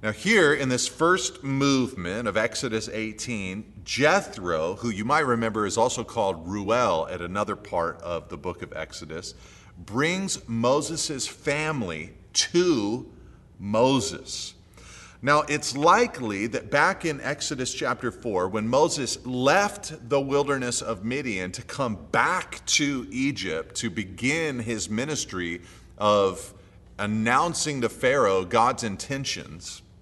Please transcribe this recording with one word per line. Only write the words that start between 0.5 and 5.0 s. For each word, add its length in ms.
in 160
this 180
first 560
movement 840
of 80
Exodus 540
eighteen, 840
Jethro, 920
who 120
you 160